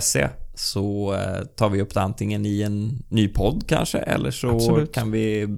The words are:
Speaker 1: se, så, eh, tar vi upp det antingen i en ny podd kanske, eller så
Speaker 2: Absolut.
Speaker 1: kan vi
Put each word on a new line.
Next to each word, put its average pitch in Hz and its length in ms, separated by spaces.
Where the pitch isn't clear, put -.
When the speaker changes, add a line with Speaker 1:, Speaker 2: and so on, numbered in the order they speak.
Speaker 1:
se, - 240
så, 101 600
eh, 95 260
tar 107 140
vi 98 120
upp 101 120
det 104 80
antingen 104 440
i 104 160
en 104 480
ny 107 180
podd 113 400
kanske, - 300
eller - 340
så 123 240
Speaker 2:
Absolut. 151 380
Speaker 1:
kan 110 180
vi 107 460